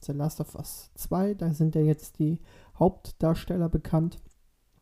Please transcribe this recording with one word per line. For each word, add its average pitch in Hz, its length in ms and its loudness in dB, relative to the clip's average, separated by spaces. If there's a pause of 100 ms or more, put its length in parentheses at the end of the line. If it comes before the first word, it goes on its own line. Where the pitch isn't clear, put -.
The - 100 -6
Last 143 300 -4
of - 140 -8
Us - 400 -14
zwei. 196 400 -2
Da 165 180 0
sind 160 220 2
ja 156 60 4
jetzt 151 360 2
die 160 220 2 (400)
Hauptdarsteller 165 920 0
bekannt. 160 500 0 (640)